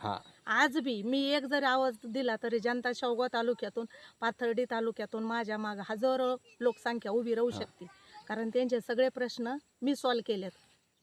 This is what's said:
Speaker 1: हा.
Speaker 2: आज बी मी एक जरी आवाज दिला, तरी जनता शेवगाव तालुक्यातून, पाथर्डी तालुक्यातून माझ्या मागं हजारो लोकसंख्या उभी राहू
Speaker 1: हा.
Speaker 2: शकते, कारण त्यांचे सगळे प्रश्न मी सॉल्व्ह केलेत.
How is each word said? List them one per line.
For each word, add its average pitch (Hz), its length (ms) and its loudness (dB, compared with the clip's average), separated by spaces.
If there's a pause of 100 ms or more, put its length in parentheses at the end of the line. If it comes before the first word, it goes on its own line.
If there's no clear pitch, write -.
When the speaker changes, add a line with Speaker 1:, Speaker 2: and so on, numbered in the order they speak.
Speaker 1:
हा. 101 160 -2 (280)
Speaker 2:
आज 254 320 4
बी 233 260 -2
मी 269 180 2
एक 277 220 2
जरी 277 220 0
आवाज 262 300 2 (140)
दिला, 240 340 0
तरी 233 160 0
जनता 240 360 0
शेवगाव 247 380 0
तालुक्यातून, 233 520 -2 (340)
पाथर्डी 233 520 0
तालुक्यातून 226 520 -2
माझ्या 226 340 -2
मागं 208 320 -6
हजारो 254 480 2 (220)
लोकसंख्या 233 520 0
उभी 226 240 2
राहू 240 140 2
Speaker 1:
हा. 214 100 -4
Speaker 2:
शकते, - 260 -10 (420)
कारण 220 220 -2
त्यांचे 247 280 4 (100)
सगळे 254 220 4
प्रश्न 247 460 -4 (260)
मी 269 140 2
सॉल्व्ह 247 320 0
केलेत. 196 240 -2 (520)